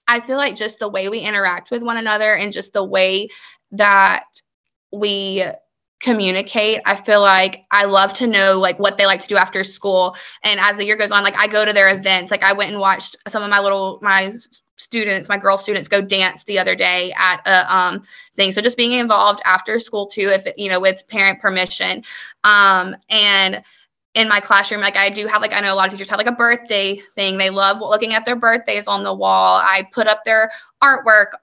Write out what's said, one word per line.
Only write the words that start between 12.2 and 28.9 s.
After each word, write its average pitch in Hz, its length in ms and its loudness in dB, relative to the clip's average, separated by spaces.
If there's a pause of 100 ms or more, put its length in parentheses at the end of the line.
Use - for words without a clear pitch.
Like, 196 100 -2
I 196 120 4
went 202 180 -4
and 208 80 -8
watched 190 380 -2 (100)
some 214 160 -6
of 202 60 -6
my 202 100 2
little, 196 420 -2
my 190 260 0
s-, - 340 -16 (160)
students, 202 500 -6
my 202 100 -4
girl 196 200 0
students 196 320 -6
go 202 120 2
dance 190 440 -2
the 202 120 -6
other 185 160 0
day 180 440 -2
at 180 280 0
a, 185 300 2
um, 180 280 -2 (300)
thing. 190 200 -2
So - 80 -4
just 240 160 -2
being 240 160 0
involved 208 500 2
after 190 340 0
school 208 300 -8
too, 202 220 -4
if, 196 260 0
you 196 140 -8
know, 185 100 0
with 190 300 0
parent 196 320 0
permission. 185 640 -4 (400)
Um, 196 500 4 (140)
and 202 520 2 (520)
in 220 160 0
my 208 100 2
classroom, 202 400 0
like, 202 160 -2
I 196 140 2
do 208 180 -6
have, 214 140 0
like, 220 100 -2
I 196 80 -2
know 196 140 -2
a - 20 -2
lot 190 120 0
of 196 40 -6
teachers 196 200 -12
have, 202 60 -4
like, 220 100 -2
a 240 40 0
birthday 233 720 -2 (120)
thing. 190 240 -2
They 190 120 2
love 196 320 0
looking 220 320 0
at 226 100 0
their 240 140 -2
birthdays 226 500 -2
on 202 160 -4